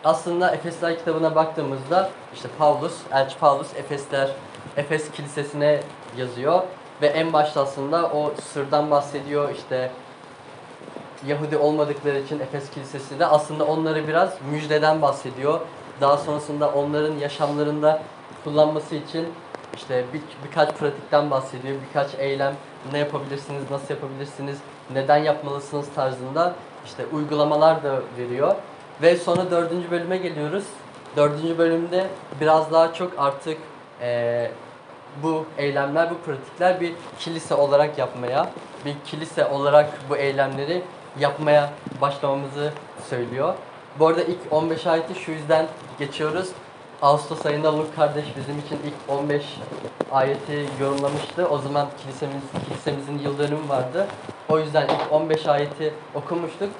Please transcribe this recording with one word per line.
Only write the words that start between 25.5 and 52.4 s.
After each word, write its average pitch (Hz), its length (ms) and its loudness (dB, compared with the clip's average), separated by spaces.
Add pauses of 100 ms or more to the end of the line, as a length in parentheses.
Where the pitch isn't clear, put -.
tarzında 135 600 0 (320)
işte - 260 -8
uygulamalar 151 720 4
da 135 180 0 (180)
veriyor. 127 360 2 (480)
Ve 170 140 8
sonra 175 340 2
dördüncü 170 400 0
bölüme 175 260 0
geliyoruz. 165 480 -4 (520)
Dördüncü 151 420 2
bölümde 170 480 2 (340)
biraz 156 320 6
daha 165 220 6
çok 180 240 -4
artık, 139 400 0 (420)
eee, 120 500 0 (720)
bu 156 220 0 (140)
eylemler, 143 520 0
bu 170 40 -4
pratikler 165 680 0
bir 170 120 -2 (260)
kilise 160 360 -4
olarak 143 440 4
yapmaya, 127 520 -2 (340)
bir 143 100 -4 (120)
kilise 156 400 -2
olarak 143 440 6 (200)
bu 143 60 2
eylemleri 139 640 0 (380)
yapmaya 147 500 4 (300)
başlamamızı 139 720 0 (380)
söylüyor. 127 440 -2 (440)
Bu 156 80 8
arada 165 160 4
ilk 175 160 0 (120)
on 160 200 4
beş 160 160 -2
ayeti 165 280 2
şu - 160 -8
yüzden 160 360 2 (320)
geçiyoruz. 151 500 -2 (540)
Ağustos 147 440 4
ayında 151 320 2
Luke 156 180 -2
kardeş 147 280 2 (120)
bizim 143 220 -6
için 147 280 -6
ilk 139 320 -4
on 147 100 -2
beş 143 160 0 (680)
ayeti 143 540 0 (140)
yorumlamıştı. 139 680 0
O 147 100 2
zaman 139 280 0 (160)
kilisemiz, 139 400 -8 (260)